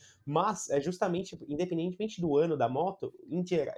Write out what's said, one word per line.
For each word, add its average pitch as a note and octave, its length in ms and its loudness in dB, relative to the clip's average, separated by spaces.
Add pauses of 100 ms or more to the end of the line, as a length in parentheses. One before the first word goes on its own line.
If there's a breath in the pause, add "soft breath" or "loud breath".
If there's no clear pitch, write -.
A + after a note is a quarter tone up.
(240 soft breath)
Mas F3 460 0
é C#3+ 100 2
justamente, F3+ 680 -2
independentemente F3+ 760 -2
do D3 160 4
ano D#3+ 180 4
da B2 140 4
moto, E3+ 420 -2 (180)
em F3+ 180 -2
geral, D#3+ 300 2